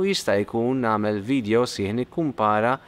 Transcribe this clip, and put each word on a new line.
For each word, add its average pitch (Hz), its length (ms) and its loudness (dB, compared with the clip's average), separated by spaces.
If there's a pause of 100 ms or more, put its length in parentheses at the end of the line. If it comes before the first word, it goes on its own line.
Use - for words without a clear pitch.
u 190 80 0
jista' 117 340 0
jkun 120 420 0
nagħmel 107 400 0
video 117 440 2
sieħ 101 320 -4
nikkumpara 117 720 0 (140)